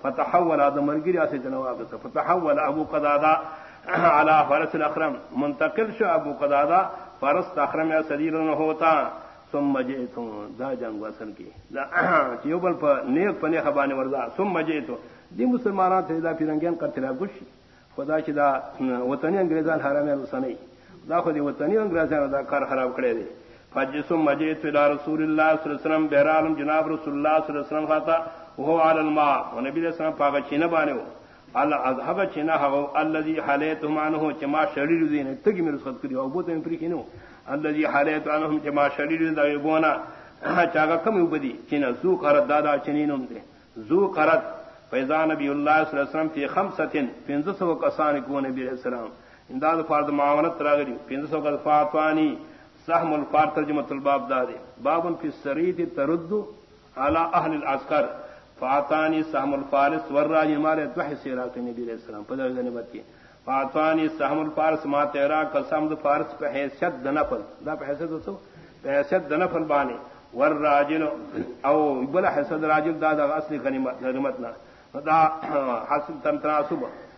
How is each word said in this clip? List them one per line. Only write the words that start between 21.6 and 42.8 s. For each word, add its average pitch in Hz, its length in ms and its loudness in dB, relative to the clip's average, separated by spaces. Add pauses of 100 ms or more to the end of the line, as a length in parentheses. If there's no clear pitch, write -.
انګريزانو 160 500 0
دا 139 140 0
کار 135 240 -2
خراب 127 320 -2
کړی 123 160 0
دی. 107 140 -4 (460)
فج-، 135 360 -2
ثم 156 220 4
جئت 156 340 -2
الى 147 280 4
رسول 156 300 -2
الله 156 320 4
صلی 156 100 -4
الله 147 140 -4
علیه - 80 -4
وسلم، 156 200 2
بهر 143 200 6
عالم 156 280 4
جناب 151 380 0
رسول 151 200 -6
الله 151 260 2
صلی 151 160 -4
الله 143 100 -4
علیه - 80 -8
وسلم 156 140 -2
خاطا 156 300 2 (400)
وهو 156 220 2
علی 160 200 6
الماء، 151 380 4 (140)
او 117 80 -8
نبی 139 200 -2
علیہ 165 100 0
السلام 160 280 -2
پاغه 143 220 2 (100)
چینه 151 180 2
باندې 156 260 2
وو، 113 120 -4 (560)
ال-، 147 280 2
از 127 100 0
هغه 185 340 -2
چینه 160 200 0
هغه 143 360 2 (120)
الذي 156 400 0
حلیتم 156 560 0
عنه، 156 420 0
چې - 60 -6
ما 151 200 2
شړلو 156 440 0
دی 147 140 0
نه، 135 220 -6
تګ 214 180 4
مې 156 120 0
رخصت 127 280 -8
کړی 135 120 -6
او 135 140 -2
بوته 170 260 -4
مې 156 100 -4
پرې 165 140 -4
کینو، 160 240 -4 (520)
الذي 151 300 0
حلیت 147 420 2
عنهم، 151 360 0
چې 147 140 -4
ما 143 120 6
شړلو 151 300 -2
دی 160 160 0
دا 151 120 4
یو 147 120 0
بونه، 156 320 2 (400)
<clears throat> - 400 0
چې 165 60 0
هغه 156 260 4
کوم 220 140 2
یو 170 80 6
بدی 139 280 -2 (160)
چینه، 143 220 2 (120)
ذو 180 120 4
قرد، 143 320 4
دا، 147 140 4
دا 147 160 2
چینه 147 280 0